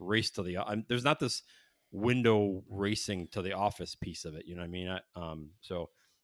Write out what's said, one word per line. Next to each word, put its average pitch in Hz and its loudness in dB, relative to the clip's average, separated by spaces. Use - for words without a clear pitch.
race 107 2
to 101 -2
the, 90 -2
I'm, 107 -2
there's 120 0
not 147 4
this - -2
window 107 4
racing 98 -2
to 101 -4
the 95 -2
office 95 0
piece - -8
of 78 -8
it. - -12
You 87 -10
know 87 -6
what 85 -6
I 85 -6
mean? 90 -4
I, 92 -4
um, 80 -8
so 87 -6